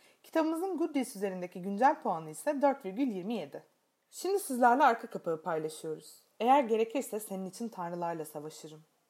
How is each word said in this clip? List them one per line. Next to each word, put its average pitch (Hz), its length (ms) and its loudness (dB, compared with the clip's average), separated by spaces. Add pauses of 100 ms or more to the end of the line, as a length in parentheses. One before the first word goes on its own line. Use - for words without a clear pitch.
(240)
Kitabımızın 320 540 0
Goodreads 285 380 -2
üzerindeki 185 460 -6
güncel 214 400 2
puanı 160 280 -2
ise 277 320 -4
dört 277 240 4
virgül 202 220 -2
yirmi 196 260 -4
yedi. 160 300 -8 (480)
Şimdi 381 280 -2
sizlerle 254 440 6
arka 233 240 4
kapağı 165 340 -4
paylaşıyoruz. 160 840 -6 (140)
Eğer 262 240 6
gerekirse 226 560 0
senin 190 260 -8
için 208 240 -8
tanrılarla 170 560 -6
savaşırım. 156 580 -14 (260)